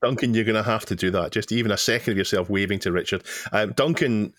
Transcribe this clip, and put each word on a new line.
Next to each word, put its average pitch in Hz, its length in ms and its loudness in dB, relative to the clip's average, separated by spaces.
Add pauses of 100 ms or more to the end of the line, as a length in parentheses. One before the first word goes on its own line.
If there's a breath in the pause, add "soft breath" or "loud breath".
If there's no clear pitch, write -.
Duncan, 123 320 2
you're 110 100 4
gonna 110 180 2
have 113 240 0
to 95 100 -2
do 92 140 0
that. 90 200 0
Just - 220 -4
even 113 180 0
a 101 60 2
second 117 360 0
of 98 60 2
yourself 92 300 0
waving 98 320 0
to 92 120 -2
Richard. 90 300 -2 (300 loud breath)
Um, 107 220 0
Duncan, 135 640 0